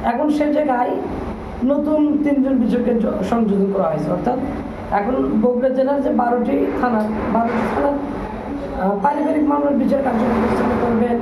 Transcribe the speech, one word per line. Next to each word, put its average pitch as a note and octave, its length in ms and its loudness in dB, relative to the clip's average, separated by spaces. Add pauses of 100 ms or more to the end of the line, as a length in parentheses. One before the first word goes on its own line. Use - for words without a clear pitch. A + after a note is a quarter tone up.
এখন B3+ 260 0
সে D4 220 2
জায়গায় B3 380 0 (720)
নতুন D4 600 2
তিনজন C4+ 320 2
বিচারককে A3 380 2
জ-, G3+ 360 0
সংযোজন G3 420 2
করা F#3 160 0
হয়েছে। D3+ 220 -2
অর্থাৎ A#3+ 280 0 (520)
এখন B3 520 0
বগুড়া B3 260 2
জেলার C4+ 340 2
যে - 80 0
বারোটি B3 560 2 (140)
থানা, A#3 200 0 (320)
বারোটি A3+ 420 0
থানার, C#4+ 180 0
আহ, C#4 1080 -4
পারিবারিক D4 400 0
মামলার C#4+ 320 2
বিচার C4+ 300 2
কার্যক্রম A3+ 380 0
পরিচালনা A#3+ 400 0
করবেন A#3 400 0